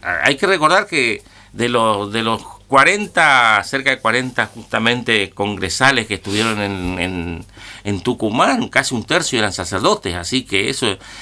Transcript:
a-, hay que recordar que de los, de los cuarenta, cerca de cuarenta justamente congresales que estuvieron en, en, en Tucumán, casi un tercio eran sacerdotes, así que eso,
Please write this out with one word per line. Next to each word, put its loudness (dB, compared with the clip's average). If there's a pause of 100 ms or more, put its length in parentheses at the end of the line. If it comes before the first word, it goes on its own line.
a-, -4
hay 2
que -4
recordar 2
que -2 (300)
de -2
los, 2
de -2
los -2 (240)
cuarenta, 4
cerca -4
de 0
cuarenta 0
justamente -2
congresales 0
que -6
estuvieron -2
en, -4
en, -6 (380)
en -4
Tucumán, 0
casi -2
un -2
tercio -2
eran 0
sacerdotes, -2
así -4
que -2
eso, -2 (240)